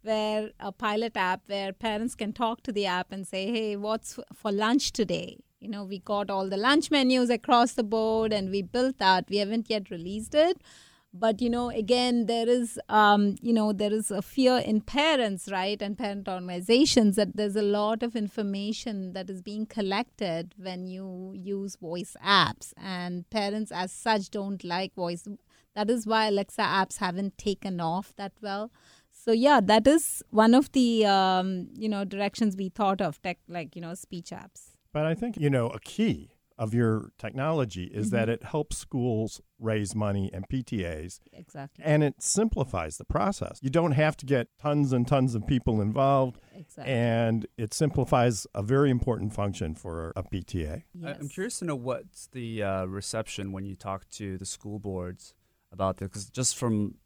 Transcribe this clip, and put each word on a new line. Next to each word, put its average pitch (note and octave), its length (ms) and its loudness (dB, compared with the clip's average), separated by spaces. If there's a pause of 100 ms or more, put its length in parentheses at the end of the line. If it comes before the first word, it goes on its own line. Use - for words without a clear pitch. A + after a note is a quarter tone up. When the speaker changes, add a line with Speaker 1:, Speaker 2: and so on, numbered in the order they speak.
Speaker 1:
where, G#3+ 480 -2 (100)
a G3+ 100 -6
pilot A3 460 -2
app F#3+ 300 0
where G3 260 -4
parents A3 420 -4
can G#3+ 200 -6
talk A#3 300 -4
to C4 80 -6
the G3+ 120 0
app F3+ 260 -2
and G3 160 -10
say, F#3+ 240 -4
"Hey, A3 260 -2
what's G#3+ 420 -6
f-, A#3+ 60 -14 (100)
for G#3+ 180 -4
lunch G#3+ 400 2
today?" F3+ 460 -4 (240)
You G3 60 -12
know, G3+ 160 -8
we F#3+ 140 -10
got G3+ 320 -4
all F#3+ 180 -2
the G3 80 -4
lunch C4+ 340 4
menus B3+ 380 4
across A#3+ 460 4
the A#3+ 80 0
board A3 500 0
and F#3+ 180 -2
we G3 120 -2
built B3+ 340 -2
that. F#3 320 4
We G3 80 -2
haven't G#3+ 320 -2
yet G#3+ 220 -4
released F#3+ 440 -8
it. E4+ 220 6 (560)
But, A3 300 0
you A#3+ 80 0
know, A#3+ 180 -2
again, A#3+ 560 2
there A#3 240 0
is, A#3+ 400 0
um, G#3 540 6
you A#3 100 2
know, G#3+ 220 4
there G#3 180 0
is G#3+ 180 -2
a G3 120 -4
fear B3+ 340 4
in G#3+ 240 2
parents, B3 720 0
right, G3+ 300 -2
and G3+ 160 -6
parent G3+ 300 -6
organizations F#3+ 880 4
that G#3 200 0
there's G#3 200 -2
a G#3+ 60 0
lot G#3 400 0
of A#3 140 -6
information G3+ 960 -6
that F#3 160 -10
is F#3 140 -10
being G#3+ 240 -8
collected F#3+ 880 -4
when F#3 300 -10
you F#3 500 -12
use G3 400 -6
voice F3 480 -8
apps. F#3+ 540 4
And F3+ 500 -8
parents G#3 420 -4
as F3+ 220 -6
such G#3+ 380 -2
don't G3 340 -8
like F3+ 300 -4
voice. F3 340 -6 (460)
That G#3 160 0
is A#3 160 0
why A3 220 2
Alexa G3+ 340 -2
apps F#3+ 360 0
haven't F#3+ 380 -4
taken F#3+ 460 -4
off E3+ 340 -4
that G3 240 -10
well. G#3 300 -8 (400)
So, - 220 0
yeah, B3+ 300 8
that G#3+ 240 6
is D#4 440 4
one A3 240 8
of C4+ 180 6
the, A#3 320 4
um, F#3+ 720 2
you A3 140 -4
know, G3+ 140 -2
directions G3+ 520 -2
we F#3+ 140 -4
thought G3 320 0
of, D#3+ 180 -4
tech, F3+ 260 -6
like, E3+ 300 -10
you E3+ 60 -12
know, E3 120 -10
speech - 360 -12
apps. - 400 -18 (240)
Speaker 2:
But D3+ 140 0
I E3 80 2
think, A#3 240 -6
you D3 120 4
know, B2 180 4
a - 120 -8
key C#3 520 -2 (260)
of A2+ 160 -2
your A2+ 420 2
technology C3 680 -2
is G#2 260 -4
that A#2 180 2
Speaker 1:
Mm-hmm. A#2 40 2
Speaker 2:
it A#2 120 -4
helps - 320 -4
schools A#2 640 -2 (180)
raise G#2+ 360 -2
money G2+ 360 0
and F#2+ 160 -10
P C3 160 -4
T G#2+ 220 -4
As. E2+ 360 -8 (120)
Speaker 1:
Exactly. - 500 -18
Speaker 2:
And D3+ 220 4
it C#3 180 0
simplifies C3 760 -2
the - 80 -16
process. - 560 -2
You C3 80 -2
don't E3 220 2
have D3+ 260 4
to C#3 80 -14
get B2+ 220 2 (120)
tons D3 320 2
and B2 160 2
tons C3 260 2
of G#2 120 -2
people A#2+ 340 2
involved. C3 580 2 (160)
Speaker 1:
Exactly. C#3 380 -10
Speaker 2:
And A#2 540 2 (100)
it A2 160 -6
simplifies B2+ 840 2
a G2+ 80 -4
very C3+ 280 4
important A2 420 0
function F#2+ 420 -4
for E2 420 -10
a F#2+ 60 -6
P F2+ 200 -6
T F2 220 -4
A. D2+ 80 -6
Speaker 3:
I, A2 100 -10 (200)
I'm C#3+ 200 -10
Speaker 1:
Yes. C#3+ 100 -10
Speaker 3:
curious G3+ 280 -8
to F#3 40 -8
know D3+ 120 -4
what's - 500 -8
the, A2+ 360 -8
uh, F#2+ 220 -2
reception G2 680 -6
when F#2+ 120 -8
you G2 100 -10
talk F#2+ 360 -10
to G2 260 -8
the F#2+ 80 -10
school G#2 340 -10
boards F#2+ 560 -10 (380)
about F#2+ 240 -2
this, G2 140 -8
'cause G2+ 180 -14
just - 280 -2
from G#2+ 500 -2